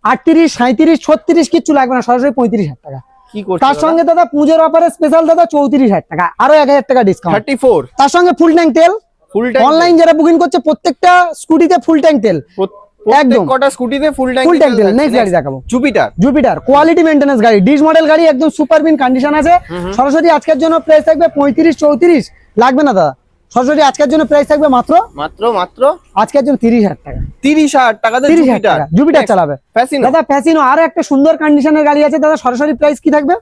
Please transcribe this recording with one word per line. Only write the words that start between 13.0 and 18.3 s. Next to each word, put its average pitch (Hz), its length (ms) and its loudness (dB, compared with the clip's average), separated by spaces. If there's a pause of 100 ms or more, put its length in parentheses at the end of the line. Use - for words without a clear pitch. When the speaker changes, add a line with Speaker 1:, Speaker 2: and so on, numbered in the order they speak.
Speaker 2:
প্রত্যেক 262 220 2
Speaker 1:
একদম। 226 220 2
Speaker 2:
কটা 262 220 0
স্কুটিতে 269 400 -4
ফুল 254 220 -4
ট্যাঙ্ক 262 160 0
Speaker 1:
ফুল 339 100 2
ট্যাঙ্ক 269 180 2
Speaker 2:
তেল 208 100 2
Speaker 1:
তেল, 196 80 0
নেক্সট 269 80 2
Speaker 2:
থাকছে। 262 160 0
Speaker 1:
গাড়ি 208 120 0
দেখাবো। 139 360 -4
Speaker 2:
জুপিটার। 226 420 -2 (120)
Speaker 1:
জুপিটার, 247 400 2
কোয়ালিটি 311 420 2
মেইনটেনেন্স 285 400 0
গাড়ি, 220 180 2
ডিস 277 220 2
মডেল 320 240 2
গাড়ি, 311 200 2
একদম 302 220 0